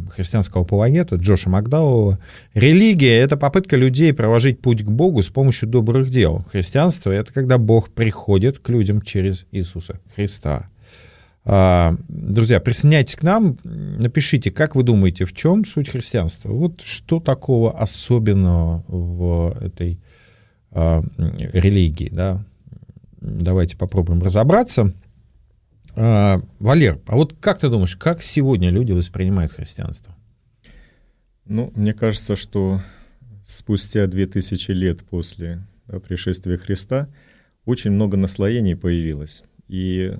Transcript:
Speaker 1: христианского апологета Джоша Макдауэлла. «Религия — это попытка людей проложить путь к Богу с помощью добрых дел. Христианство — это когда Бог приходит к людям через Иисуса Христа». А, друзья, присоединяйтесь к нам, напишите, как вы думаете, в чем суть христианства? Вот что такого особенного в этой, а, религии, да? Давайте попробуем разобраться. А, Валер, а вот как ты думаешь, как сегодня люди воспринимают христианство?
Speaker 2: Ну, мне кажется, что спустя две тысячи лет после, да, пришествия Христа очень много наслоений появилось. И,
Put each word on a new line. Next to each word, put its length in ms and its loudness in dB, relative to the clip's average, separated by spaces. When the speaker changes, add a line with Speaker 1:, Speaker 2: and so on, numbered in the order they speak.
Speaker 1:
христианского 560 -2
апологета 520 0
Джоша 340 2
Макдауэлла. 680 2
«Религия — 640 6
это 180 4
попытка 400 0
людей 380 4
проложить 480 2
путь 220 0
к 40 -4
Богу 340 2
с 60 -6
помощью 400 0
добрых 400 2
дел. 420 2
Христианство — 600 0
это 180 -4
когда 280 2
Бог 320 4
приходит 680 0
к 100 -6
людям 320 0
через 500 -4
Иисуса 480 -8
Христа». 560 -6
А, 500 4
друзья, 520 0
присоединяйтесь 560 2
к 60 -10
нам, 420 2
напишите, 880 -2
как 260 -2
вы 60 4
думаете, 440 2
в 80 -10
чем 320 0
суть 240 -4
христианства? 640 -6
Вот 280 -4
что 400 -4
такого 580 0
особенного 1080 0
в 720 -2
этой, 380 -6
а, 320 2
религии, 920 0
да? 320 -4
Давайте 560 -2
попробуем 460 0
разобраться. 720 2
А, 420 4
Валер, 460 2
а 100 -2
вот 240 0
как 180 0
ты 100 0
думаешь, 280 0
как 260 -2
сегодня 480 0
люди 220 0
воспринимают 600 -2
христианство? 640 -14
Speaker 2:
Ну, 300 -6
мне 200 -2
кажется, 420 -4
что 440 -4
спустя 600 -4
две 200 -2
тысячи 460 -6
лет 320 -2
после, 600 -10
да, 140 -14
пришествия 580 -6
Христа 500 -6
очень 280 -4
много 240 0
наслоений 600 -2
появилось. 680 -6
И, 520 -6